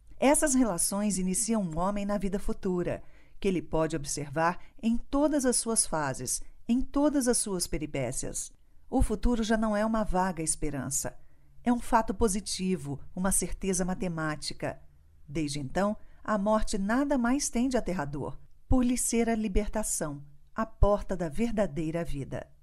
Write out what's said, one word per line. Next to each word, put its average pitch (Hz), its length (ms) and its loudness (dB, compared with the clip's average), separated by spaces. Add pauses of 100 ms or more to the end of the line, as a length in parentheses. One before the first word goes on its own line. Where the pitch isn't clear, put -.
(180)
Essas 285 380 4
relações 202 640 2
iniciam 185 440 0
um 160 160 -4
homem 202 280 -2
na 202 120 0
vida 196 220 -2
futura, 180 640 -2 (360)
que 202 80 -2
ele 185 140 2
pode 160 340 0
observar 147 640 -2 (220)
em 226 160 2
todas 285 480 2
as 240 120 4
suas 226 280 0
fases, 135 560 -2 (260)
em 247 140 2
todas 285 460 2
as 233 100 4
suas 185 300 -2
peripécias. 147 840 -4 (380)
O 262 120 2
futuro 226 420 2
já 220 140 2
não 220 180 0
é 208 100 2
uma 220 180 0
vaga 180 380 0
esperança. - 760 -2 (460)
É 247 100 4
um 247 60 0
fato 226 340 2
positivo, 185 840 0 (160)
uma 190 160 2
certeza 185 520 0
matemática. 160 960 -4 (480)
Desde 143 320 -2
então, 185 380 0 (260)
a 214 140 0
morte 214 400 2
nada 262 400 2
mais 247 320 2
tem 247 180 0
de 254 100 2
aterrador, 143 600 -4 (280)
por 254 160 6
lhe 247 140 2
ser 226 320 2
a 226 60 2
libertação, 202 880 0 (320)
a 220 100 -2
porta 202 500 4
da 170 120 -2
verdadeira 170 760 0
vida. 139 440 -6 (160)